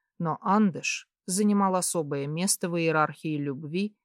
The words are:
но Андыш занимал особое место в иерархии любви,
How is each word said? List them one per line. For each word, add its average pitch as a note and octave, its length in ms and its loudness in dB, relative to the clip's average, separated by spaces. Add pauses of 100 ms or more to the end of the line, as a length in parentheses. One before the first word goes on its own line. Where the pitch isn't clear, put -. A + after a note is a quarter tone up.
(180)
но E3 220 -2
Андыш - 640 0 (200)
занимал G3 500 2
особое C#3+ 500 -2
место F3 440 -2
в F3 80 -2
иерархии D#3 580 2
любви, D3+ 580 -4 (100)